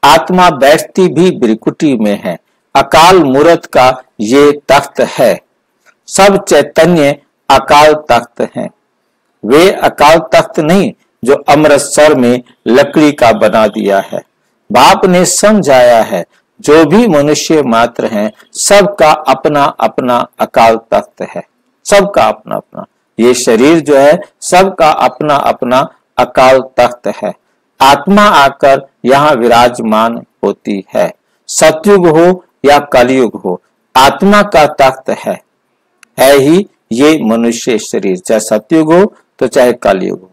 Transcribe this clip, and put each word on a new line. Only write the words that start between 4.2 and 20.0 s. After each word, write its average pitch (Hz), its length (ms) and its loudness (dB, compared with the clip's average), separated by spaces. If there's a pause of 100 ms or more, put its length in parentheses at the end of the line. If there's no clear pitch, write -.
ये 139 280 2 (180)
तख्त 135 320 -2 (100)
है। 104 280 0 (720)
सब 196 360 0
चैतन्य 156 720 0 (320)
अकाल 147 460 2 (160)
तख्त 117 460 -4
हैं, 104 120 -10 (760)
वे 151 280 2
अकाल 151 460 0 (140)
तख्त - 280 -2
नहीं 160 320 -2 (300)
जो 127 120 2 (140)
अमृतसर 147 680 2
में 123 280 -2 (260)
लकड़ी 143 460 0
का 117 200 2
बना 107 340 0
दिया 101 340 -2
है। - 200 -12 (480)
बाप 156 360 2
ने 180 200 2
समझाया 135 760 2
है, 101 220 -4 (360)
जो 151 260 4
भी 208 220 2
मनुष्य 151 560 0
मात्र 117 420 -2
हैं, 107 240 -6 (240)
सबका 202 560 0
अपना 143 540 -2 (160)
अपना 123 360 -4 (240)